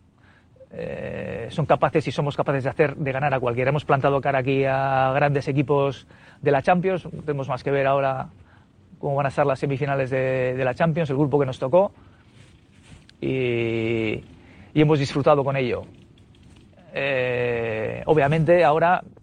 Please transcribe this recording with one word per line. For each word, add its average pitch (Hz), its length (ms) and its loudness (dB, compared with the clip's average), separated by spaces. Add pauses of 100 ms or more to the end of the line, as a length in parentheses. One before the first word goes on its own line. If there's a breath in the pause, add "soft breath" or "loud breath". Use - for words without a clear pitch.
(720 soft breath)
eh, - 800 -10
son 151 140 -2
capaces 147 440 2
y - 20 -6
somos 143 260 -4
capaces 139 280 -2
de 135 60 -2
hacer, 151 260 2
de 135 160 -4
ganar 135 200 -2
a 135 80 0
cualquiera. 123 300 0
Hemos 147 140 -2
plantado 139 360 2
cara 135 200 0
aquí 135 240 0
a 135 500 0
grandes 143 320 0
equipos 139 600 0 (360 loud breath)
de 143 80 2
la 135 100 2
Champions, 180 440 2
no 160 180 -14
tenemos 143 260 -4
más 127 140 -6
que 139 80 -2
ver 139 160 2
ahora 135 420 0 (680 soft breath)
cómo 147 160 -4
van 139 120 0
a 131 40 -2
ser 147 160 2
las 135 140 0
semifinales 139 500 -2
de, 131 440 0
de 131 100 -2
la 127 100 0
Champions, 165 340 0
el 135 80 -2
grupo 143 220 2
que 139 80 2
nos 127 120 -8
tocó, 175 360 2 (1300 soft breath)
y, 139 60 -6 (1500 loud breath)
y 151 60 4
hemos 151 180 4
disfrutado 139 460 2
con 135 120 -4
ello. 113 280 -2 (1080)
Eh, 120 1120 -4
obviamente 160 580 4
ahora 160 380 2 (200)